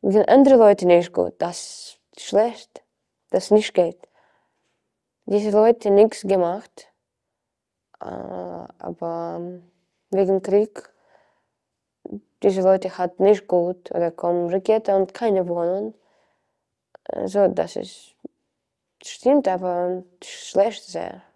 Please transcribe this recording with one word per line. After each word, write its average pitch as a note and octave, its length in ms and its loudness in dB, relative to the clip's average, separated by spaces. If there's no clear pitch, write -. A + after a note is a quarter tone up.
Wenn G#3 260 2
andere C4+ 300 6
Leute G3+ 280 6
nicht F3 280 4
gut, - 240 -4
das - 600 -10
ist - 100 -20
schlecht, - 580 -4
das F#3 220 -2
nicht G#3+ 220 2
geht. - 360 -2
Diese G#3 260 -2
Leute G#3+ 400 2
nichts G#3+ 320 4
gemacht, F#3+ 680 -4
äh, - 40 -16
aber F3 1600 -12
wegen F#3+ 320 0
Krieg, G3+ 480 -2
diese F#3+ 180 2
Leute F#3 360 0
hat F3+ 240 -6
nicht G3+ 260 2
gut F3+ 440 -2
oder E3+ 200 -2
kommen F3 380 -4
Rakete G#3 460 0
und F#3+ 180 0
keine F#3+ 340 -2
Wohnung. F3+ 460 -4
Äh, - 240 -8
so, F#3+ 200 0
das E3+ 280 -4
ist, - 400 -14
stimmt, C4+ 440 0
aber F3+ 560 -4
schlecht - 640 -4
sehr. F3 360 -14